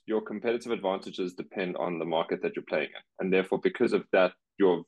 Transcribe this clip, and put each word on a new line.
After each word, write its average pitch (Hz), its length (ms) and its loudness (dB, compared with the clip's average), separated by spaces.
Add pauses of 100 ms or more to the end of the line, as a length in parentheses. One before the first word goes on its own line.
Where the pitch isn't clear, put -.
your 110 120 2
competitive 113 540 -4
advantages 95 640 -2
depend 90 420 -6
on 87 200 -2
the 82 60 -4
market 82 380 0
that 85 120 -2
you're - 140 -8
playing 76 220 -2
in. - 120 -16 (180)
And 95 120 0
therefore, 92 320 2
because 104 300 2
of 98 180 2
that, 92 220 4 (240)
your 87 300 4